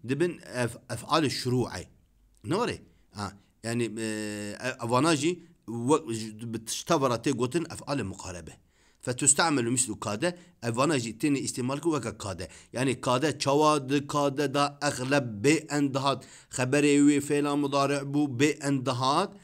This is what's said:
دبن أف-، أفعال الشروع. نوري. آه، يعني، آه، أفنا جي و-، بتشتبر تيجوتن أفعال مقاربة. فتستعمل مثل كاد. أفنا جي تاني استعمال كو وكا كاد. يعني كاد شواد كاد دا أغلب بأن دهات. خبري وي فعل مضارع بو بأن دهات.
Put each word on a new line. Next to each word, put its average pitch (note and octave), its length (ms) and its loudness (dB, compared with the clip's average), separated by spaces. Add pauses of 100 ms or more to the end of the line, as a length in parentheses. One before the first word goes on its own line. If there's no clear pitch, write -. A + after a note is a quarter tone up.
دبن C#3 360 -2
أف-، A#2 380 -4 (120)
أفعال D3 340 0
الشروع. A#2+ 600 -2 (600)
نوري. D#3 360 -2 (360)
آه، G2+ 220 -8 (260)
يعني، A#2 340 -2
آه، G#2+ 840 -6
أفنا C3 300 4
جي E3 280 0 (260)
و-، A#2+ 300 2 (340)
بتشتبر A#2 840 -2
تيجوتن B2+ 540 -2
أفعال C3+ 340 -6
مقاربة. F2+ 480 -10 (480)
فتستعمل C3 720 2
مثل B2 240 -2
كاد. A2+ 400 -4 (300)
أفنا C3 320 2
جي A2+ 160 -4
تاني C#3 320 0
استعمال C3 360 -4
كو D#3+ 160 0
وكا A2+ 140 -4
كاد. F#2 380 -8 (240)
يعني B2+ 220 0
كاد C3 480 0
شواد C#3+ 640 4
كاد C#3+ 460 0
دا C#3+ 300 0
أغلب B2+ 600 0
بأن D3 500 2
دهات. C3+ 320 0 (260)
خبري C#3+ 520 4
وي C#3+ 180 6
فعل C#3+ 360 0
مضارع C#3+ 460 0
بو C#3+ 240 0
بأن C#3 560 2
دهات. C3+ 600 0